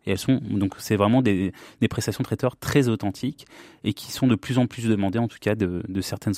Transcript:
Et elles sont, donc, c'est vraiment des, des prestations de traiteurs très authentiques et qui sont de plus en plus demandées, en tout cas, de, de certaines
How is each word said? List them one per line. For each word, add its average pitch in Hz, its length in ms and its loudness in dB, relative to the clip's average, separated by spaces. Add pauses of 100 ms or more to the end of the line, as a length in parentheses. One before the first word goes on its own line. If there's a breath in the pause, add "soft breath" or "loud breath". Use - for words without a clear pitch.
Et 98 60 0
elles 98 60 0
sont, 131 240 0
donc, 101 360 -2
c'est - 180 -2
vraiment 107 240 4
des, 98 320 2 (300 loud breath)
des 113 60 4
prestations - 340 -4
de - 40 -6
traiteurs 123 300 -2
très 135 320 2
authentiques 110 580 -4 (360 loud breath)
et 110 100 -2
qui - 180 -10
sont - 160 0
de 117 100 6
plus 120 200 -2
en 127 100 4
plus 117 220 -4
demandées, 101 300 2
en 117 100 0
tout - 100 -20
cas, 107 160 0
de, 90 320 -2
de 95 140 -4
certaines 101 380 -4